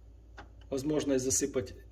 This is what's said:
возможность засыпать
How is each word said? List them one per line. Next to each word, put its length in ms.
возможность 560
засыпать 480